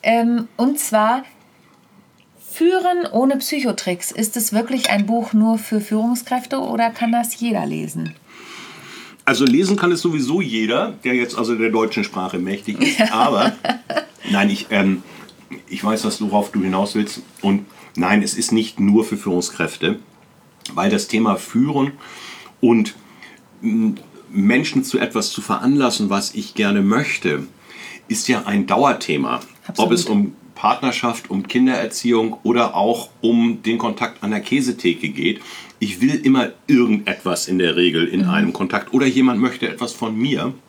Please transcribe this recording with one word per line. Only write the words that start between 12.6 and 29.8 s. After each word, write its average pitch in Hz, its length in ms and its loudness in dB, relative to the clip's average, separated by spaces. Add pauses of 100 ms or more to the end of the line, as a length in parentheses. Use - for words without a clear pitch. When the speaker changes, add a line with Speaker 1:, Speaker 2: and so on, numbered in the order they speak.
Speaker 2:
ist. - 320 0
Speaker 1:
<laughs> - 0 -
Speaker 2:
Aber, 147 420 2 (760)
nein, 101 220 2
ich, - 180 -6
ähm, 98 320 2 (680)
ich - 160 -10
weiß, 107 220 -2
was, 107 160 -4
worauf 101 300 0
du 101 100 0
hinaus 95 320 0
willst. 104 280 -2 (200)
Und 196 240 2 (300)
nein, 101 260 2
es - 140 -2
ist - 160 -2
nicht 113 280 0
nur 101 240 6
für 107 140 -4
Führungskräfte. 87 800 -2 (760)
Weil - 160 0
das - 180 -2
Thema 107 280 2
Führen 139 560 0 (680)
und, 113 340 4 (680)
mm, 110 300 2 (400)
Menschen 123 520 2
zu - 140 -4
etwas 113 340 -2
zu 113 100 -10
veranlassen, 117 680 0
was 101 240 -2
ich - 220 -8
gerne 101 260 2
möchte, 98 600 0 (640)
ist - 200 -4
ja 113 180 2
ein 101 200 2
Dauerthema. 78 760 0 (260)
Speaker 1:
Absolut. - 240 0